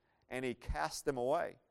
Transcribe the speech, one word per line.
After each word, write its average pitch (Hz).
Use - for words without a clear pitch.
and 127
he 123
casts -
them 139
away. 135